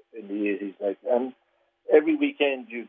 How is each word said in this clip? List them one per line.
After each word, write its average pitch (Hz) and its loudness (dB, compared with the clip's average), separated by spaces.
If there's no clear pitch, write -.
in 101 -16
the 104 -2
eighties, 101 -4
like, 101 -4
and 123 0
every 156 6
weekend 139 -2
you 117 -10